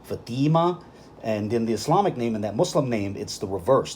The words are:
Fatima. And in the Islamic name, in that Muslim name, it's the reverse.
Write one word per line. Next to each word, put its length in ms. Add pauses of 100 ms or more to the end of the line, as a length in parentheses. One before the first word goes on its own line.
Fatima. 800 (380)
And 300
in 140
the 80
Islamic 420
name, 200
in 60
that 140
Muslim 340
name, 280
it's 220
the 80
reverse. 480